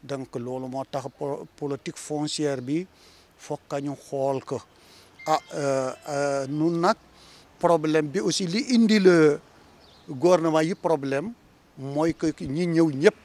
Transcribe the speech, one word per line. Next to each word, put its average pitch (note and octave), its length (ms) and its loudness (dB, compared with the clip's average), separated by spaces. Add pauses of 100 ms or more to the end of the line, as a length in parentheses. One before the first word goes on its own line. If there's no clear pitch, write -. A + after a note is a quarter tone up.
Donc C3+ 340 -10
loolu B2+ 320 -8
moo C3 160 -8
tax C3+ 220 -8 (120)
po-, C#3+ 280 -8 (100)
politique C#3+ 420 -8
foncière D3 640 -4
bi D#3 240 -6 (520)
fokk - 440 -10
ñu C#3+ 140 -8
xool C3+ 480 -4
ko. B2 160 -8 (680)
Ah, D#3 140 0 (140)
euh, C3+ 380 -2 (160)
euh, C#3+ 380 -4
nun D#3 340 -2
nag G3 160 2 (640)
problème D#3 500 2
bi D#3 120 -4
aussi F#3+ 260 -2
li G3 180 -4 (120)
indi A3 240 6
le D#3+ 400 8 (680)
gouvernement D#3+ 520 4
yi E3 140 0
problème D3 580 -2 (460)
mooy D3 360 -2
que - 120 -4 (180)
ñi D#3 220 -4
ñëw E3 240 2
ñëpp. C#3+ 240 2 (100)